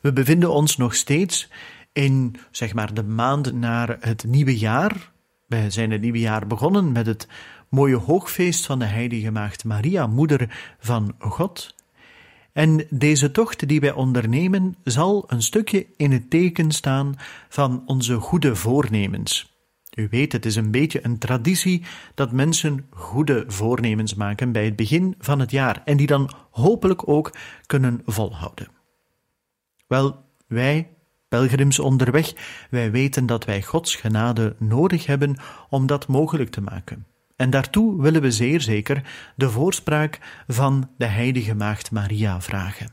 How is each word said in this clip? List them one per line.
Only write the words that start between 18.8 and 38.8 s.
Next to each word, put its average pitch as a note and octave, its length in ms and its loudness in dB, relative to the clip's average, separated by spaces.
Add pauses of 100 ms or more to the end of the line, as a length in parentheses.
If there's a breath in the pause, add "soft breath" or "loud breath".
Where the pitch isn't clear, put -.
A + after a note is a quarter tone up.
U G#2+ 160 -4
weet, C3 220 0
het A2+ 140 -4
is G#2+ 100 0
een A2 140 0
beetje C#3 340 0
een A#2+ 140 -2
traditie E3+ 640 0 (320 loud breath)
dat B2+ 180 -2
mensen C#3+ 580 0
goede C3+ 560 -2
voornemens A2 680 -2
maken G#2 380 -4
bij G#2+ 120 0
het G#2+ 120 -2
begin D#3+ 420 0
van C#3+ 200 -2
het B2+ 120 0
jaar C3+ 340 0
en D3 120 2
die C#3 100 4
dan C#3 240 2 (200 loud breath)
hopelijk F#3 580 0
ook D3+ 260 0 (320 loud breath)
kunnen B2 380 0
volhouden. F#2+ 640 -6 (1160)
Wel, C#3 380 0 (220)
wij, C#3 420 0 (460)
pelgrims C3+ 440 4
onderweg, C3+ 540 2 (380 loud breath)
wij A#2+ 200 0
weten C3 360 0
dat A#2 180 0
wij G2+ 180 -2
Gods - 320 -2
genade A2 640 0
nodig D3 480 0
hebben C#3+ 300 0 (320 loud breath)
om C3+ 180 0
dat C#3 200 0
mogelijk C#3 440 0
te - 100 -8
maken. - 460 -12 (300)
En B2+ 140 2
daartoe F3 520 2
willen D#3 180 4
we C3+ 100 2
zeer B2 300 2
zeker A#2 420 -2 (340 loud breath)